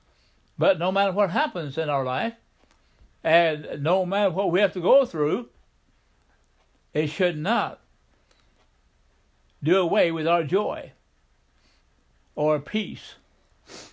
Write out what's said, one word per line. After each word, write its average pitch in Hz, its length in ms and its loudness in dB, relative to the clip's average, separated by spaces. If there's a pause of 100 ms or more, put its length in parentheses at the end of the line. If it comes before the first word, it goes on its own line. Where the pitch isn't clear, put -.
(580)
But 170 220 2
no 180 120 -2
matter 196 200 2
what 190 180 0
happens 185 480 -4
in 156 120 -2
our 139 140 -2
life, 151 300 -4 (880)
and 156 600 2
no 180 220 2
matter 196 260 0
what 190 200 -2
we 180 80 2
have 196 140 2
to 185 80 -6
go 254 240 6
through, 170 440 -2 (1400)
it 151 140 0
should 175 300 0
not 175 420 -2 (1800)
do 165 160 2
away 180 340 2
with 160 160 -4
our 170 160 2
joy, 170 480 -4 (1400)
or 151 240 0
peace, 156 560 -8 (760)